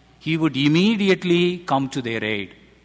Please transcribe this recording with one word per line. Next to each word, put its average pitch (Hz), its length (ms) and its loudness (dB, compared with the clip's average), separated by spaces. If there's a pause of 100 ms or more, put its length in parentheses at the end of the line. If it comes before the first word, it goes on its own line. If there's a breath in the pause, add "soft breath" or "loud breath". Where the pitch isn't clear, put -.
(200 soft breath)
he 160 160 -4
would 156 220 0
immediately 180 1000 2
come 135 280 -2
to 127 140 -8
their 113 200 -6
aid 104 320 -6 (320)